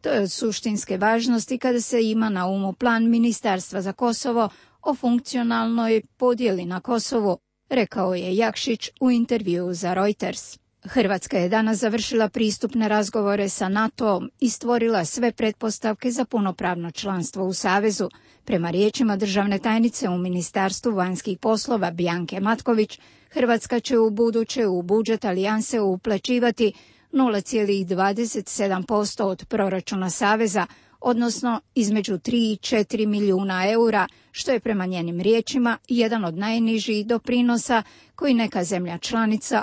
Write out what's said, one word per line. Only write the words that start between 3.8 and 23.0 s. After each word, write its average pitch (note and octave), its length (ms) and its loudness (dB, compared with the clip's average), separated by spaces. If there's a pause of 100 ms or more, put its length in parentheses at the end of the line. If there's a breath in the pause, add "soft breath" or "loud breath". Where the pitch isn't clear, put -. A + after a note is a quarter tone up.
za F#3+ 100 -4
Kosovo A#3 560 0 (340 loud breath)
o D4+ 120 0
funkcionalnoj A#3 1080 0 (140)
podjeli A#3 480 0
na F3+ 160 -4
Kosovu, A3+ 580 0 (300)
rekao F#3+ 460 0
je F3+ 220 -2
Jakšić A3 540 -2 (100)
u B3+ 100 4
intervjuu F#3+ 640 0
za F3 200 -2
Reuters. F#3+ 640 -2 (260)
Hrvatska G3+ 540 0
je F3 100 2
danas A3 300 2
završila A3 500 0
pristupne A3 600 0
razgovore G3+ 600 0
sa F#3 200 -4
natom G#3 600 0 (100)
i B3 100 2
stvorila A#3 540 0
sve A#3 280 0
pretpostavke A3 800 -2
za B3 140 -2
punopravno F3+ 680 -2
članstvo F#3+ 540 -4
u F#3+ 80 -2
Savezu. G3+ 560 0 (360 soft breath)
Prema E3+ 260 0
riječima G#3 460 2
državne G3 420 0
tajnice A3+ 500 0
u F3+ 100 0
Ministarstvu F#3 720 -2
vanjskih F#3 460 -2
poslova G#3+ 520 0
Bianke F3 500 -2
Matković, A3 580 0 (320 soft breath)